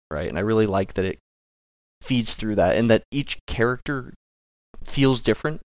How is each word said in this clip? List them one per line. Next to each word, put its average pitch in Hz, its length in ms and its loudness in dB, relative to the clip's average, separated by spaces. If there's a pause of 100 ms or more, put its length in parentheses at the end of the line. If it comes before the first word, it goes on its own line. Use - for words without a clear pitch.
(100)
right? 76 180 -6
And 71 100 -6
I 90 40 -2
really 110 240 4
like 98 280 0
that 92 100 -2
it 92 140 -4 (840)
feeds 120 320 0
through 107 200 -4
that 90 220 4
and 117 140 2
that 110 200 4
each 143 360 -6
character 123 680 -4 (680)
feels 135 360 2
different, 151 460 -2